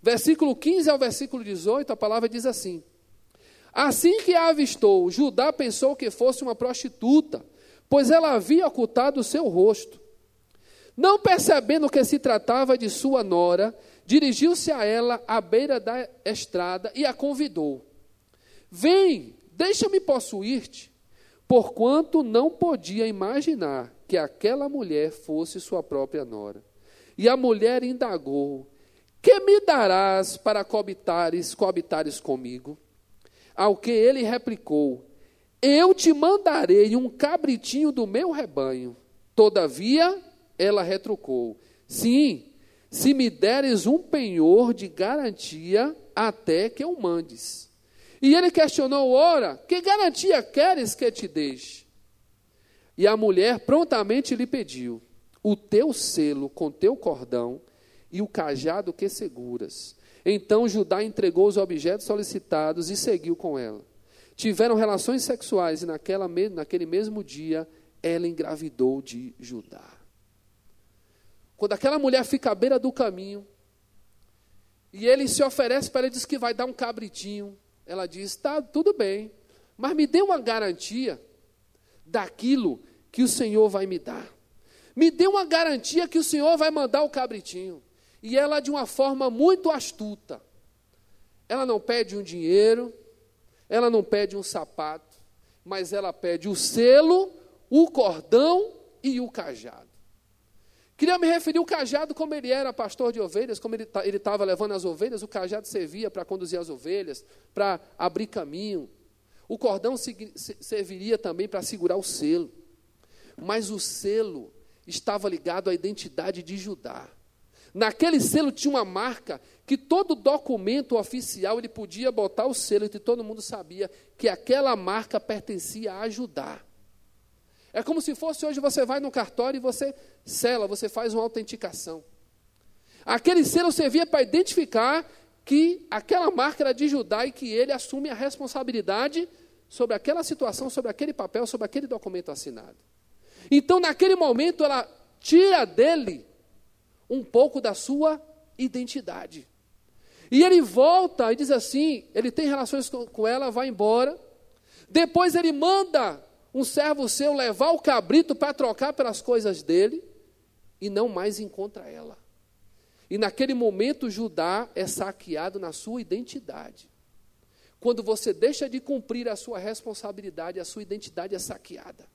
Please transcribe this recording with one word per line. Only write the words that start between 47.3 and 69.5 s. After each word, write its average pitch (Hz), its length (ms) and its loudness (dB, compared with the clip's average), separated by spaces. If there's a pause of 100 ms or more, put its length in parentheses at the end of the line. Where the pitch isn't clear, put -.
E 269 140 8
ele 359 160 6
questionou: 277 600 4
'Ora, 262 460 4 (100)
que 359 140 0
garantia 370 640 2
queres 285 500 2
que 233 180 -2
te 220 160 -10
deixe?' 139 580 -8 (1120)
E 190 120 4
a 214 100 4
mulher 214 420 2
prontamente 262 760 0
lhe 233 100 -2
pediu: 131 560 -8 (420)
'O 208 120 2
teu 226 360 2
selo 143 580 -2
com 151 220 -6
teu 208 240 0
cordão 127 680 -6 (500)
e 185 100 -6
o 208 60 -4
cajado 160 680 -4
que 196 160 -4
seguras.' 123 840 -12 (300)
Então 208 420 2
Judá 196 360 0
entregou 196 440 2
os 196 100 2
objetos 180 480 -2
solicitados 170 840 -4
e 196 80 -6
seguiu 170 380 -2
com 160 220 -6
ela. 110 280 -10 (500)
Tiveram 220 400 2
relações 220 480 0
sexuais 175 600 -2
e - 20 -8
naquela 185 420 -6
me-, 180 220 -2
naquele 175 360 -6
mesmo 208 380 -4
dia 160 440 -6 (340)
ela 170 260 -2
engravidou 151 720 -4
de 123 380 -14
Judá." 120 540 -18 (1600)